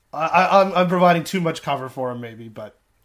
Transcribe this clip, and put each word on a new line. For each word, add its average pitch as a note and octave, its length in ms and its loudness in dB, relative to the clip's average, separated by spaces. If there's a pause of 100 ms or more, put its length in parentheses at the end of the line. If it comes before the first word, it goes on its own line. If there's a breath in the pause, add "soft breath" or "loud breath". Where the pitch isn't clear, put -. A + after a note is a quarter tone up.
(120)
I, D3+ 140 -4
I, F3+ 360 4
I'm, F#3+ 100 -2
I'm F3+ 160 2
providing F3 360 2
too F#3+ 160 -4
much E3 220 -4
cover C3 280 -6
for B2+ 200 -6
him, A#2+ 100 -10
maybe, A2+ 280 -16
but G#2+ 280 -18 (280)